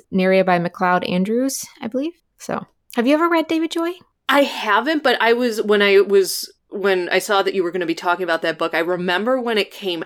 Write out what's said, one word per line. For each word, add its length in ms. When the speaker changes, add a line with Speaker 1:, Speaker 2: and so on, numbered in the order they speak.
Speaker 1:
narrated 360
by 140
MacLeod 440
Andrews, 640
I 60
believe. 260
So, 280
have 100
you 80
ever 140
read 200
David 220
Joy? 220
Speaker 2:
I 140
haven't, 600
but 180
I 120
was, 280
when 200
I 180
was, 520
when 400
I 100
saw 240
that 100
you 100
were 80
gonna 140
be 100
talking 280
about 180
that 160
book, 160
I 60
remember 600
when 180
it 140
came 340